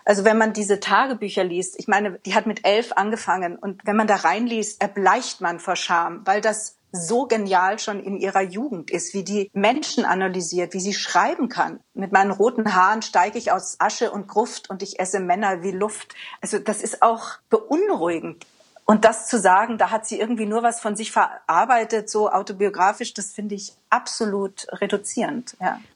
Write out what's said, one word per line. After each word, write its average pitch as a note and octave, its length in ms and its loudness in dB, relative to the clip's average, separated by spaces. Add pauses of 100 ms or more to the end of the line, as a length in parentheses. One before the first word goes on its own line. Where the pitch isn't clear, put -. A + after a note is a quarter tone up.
Also G3 200 4
wenn A3 140 6
man A3 140 4
diese G3+ 280 0
Tagebücher G#3+ 640 0
liest, F3+ 340 -4
ich - 100 -12
meine, G3+ 320 0
die F#3+ 140 -4
hat G#3+ 120 2
mit G#3+ 200 -4
elf G#3+ 260 2
angefangen F#3+ 640 -2
und G3 280 -8
wenn G#3 120 0
man A3 100 2
da G#3 100 4
reinliest, G#3+ 640 -2
erbleicht G3+ 600 2
man E3+ 200 -4
vor F3+ 160 -2
Scham, E3+ 500 -2
weil G3+ 140 2
das G#3+ 360 -2 (200)
so G#3+ 300 0
genial G3+ 540 0
schon G3+ 200 -6
in G3 160 -6
ihrer F#3+ 260 0
Jugend F#3+ 480 -6
ist, - 240 -4
wie G3 100 -4
die G3 280 -2
Menschen A#3 520 0
analysiert, F3+ 720 -2
wie F#3+ 60 -6
sie F#3+ 140 -2
schreiben B3 540 0
kann. D#3+ 320 -4 (120)
„Mit F#3+ 200 -6
meinen G3 180 4
roten G#3+ 440 2
Haaren G3 280 4
steige G3+ 340 0
ich - 140 -4
aus - 300 -2
Asche G#3+ 320 0
und G3 160 -8
Gruft - 420 -2
und F#3+ 120 -8
ich - 180 -6
esse F#3 180 -2
Männer F#3 460 0
wie G3 80 -4
Luft.“ G3+ 420 -6 (260)
Also G3+ 200 -4
das G#3+ 220 -4
ist - 200 -6
auch A3+ 300 4 (180)
beunruhigend. F3 960 0 (400)
Und G#3+ 200 6
das A3+ 220 2
zu A#3 120 2
sagen, G3 380 6
da F#3 120 2
hat A3 160 -2
sie - 140 -6
irgendwie A3 240 -2
nur A3 180 0
was A#3 160 0
von G#3 160 -4
sich A3 160 -8
verarbeitet, G#3+ 1000 2
so G#3+ 200 2
autobiografisch, G3 840 0
das - 180 -10
finde G3+ 220 -8
ich G3+ 180 -10 (160)
absolut G3+ 840 -2
reduzierend, G3+ 880 -4
ja. - 220 -4 (160)